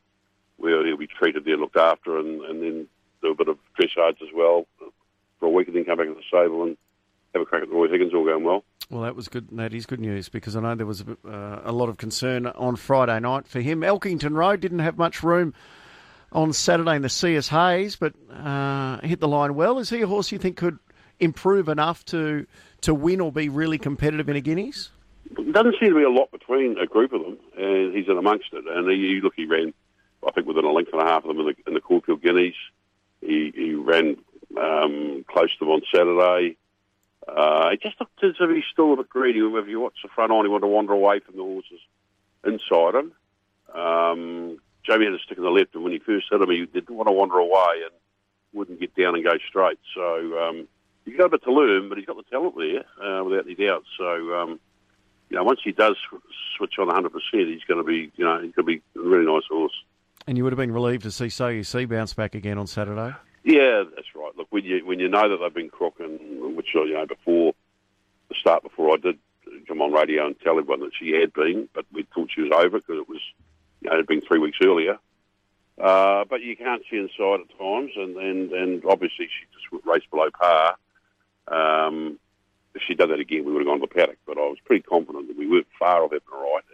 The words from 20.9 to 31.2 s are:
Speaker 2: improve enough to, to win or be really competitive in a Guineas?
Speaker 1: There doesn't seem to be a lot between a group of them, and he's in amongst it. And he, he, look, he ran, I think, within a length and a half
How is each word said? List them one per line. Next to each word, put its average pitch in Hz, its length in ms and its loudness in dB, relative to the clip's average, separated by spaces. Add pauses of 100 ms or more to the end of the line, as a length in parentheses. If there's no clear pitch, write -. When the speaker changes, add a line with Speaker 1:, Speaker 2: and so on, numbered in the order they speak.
Speaker 2:
improve 185 480 2
enough 156 380 -2
to, 151 420 -2 (320)
to 160 140 2
win 165 260 2
or 170 100 0
be 147 200 -2
really 156 280 0
competitive 151 520 -2
in 143 80 0
a 143 40 -4
Guineas? 175 500 -6 (400)
Speaker 1:
There 311 200 -6
doesn't 233 300 6
seem 214 80 6
to 170 60 6
be 151 80 6
a 135 60 8
lot 131 220 4
between 123 460 0
a 92 80 -2
group 117 260 2
of 104 100 -2
them, 87 160 -10 (200)
and 95 360 0
he's 95 140 -4
in 95 100 2
amongst 98 360 0
it. 80 120 -12
And 87 240 -2
he, 98 260 2
he, 95 60 -2
look, 95 140 0
he 80 120 -6
ran, 80 260 0 (520)
I - 60 -2
think, - 160 -2
within 80 160 0
a 76 80 2
length 82 220 0
and 80 80 0
a 80 40 2
half 80 200 2